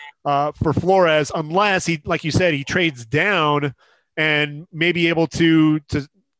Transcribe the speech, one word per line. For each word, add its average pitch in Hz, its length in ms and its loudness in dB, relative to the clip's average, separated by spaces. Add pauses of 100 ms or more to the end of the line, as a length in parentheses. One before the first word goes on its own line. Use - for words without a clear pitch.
(260)
uh, 147 260 -2
for 156 220 -2
Flores, 170 600 2
unless 180 520 0
he, 165 180 -2
like 165 200 -4
you 160 60 -2
said, 175 220 2
he 143 100 -4
trades 147 440 -2
down 147 680 0 (440)
and 151 520 -2
may 170 220 -2
be 165 160 0
able 165 200 0
to, 160 520 2
to 147 260 -8 (340)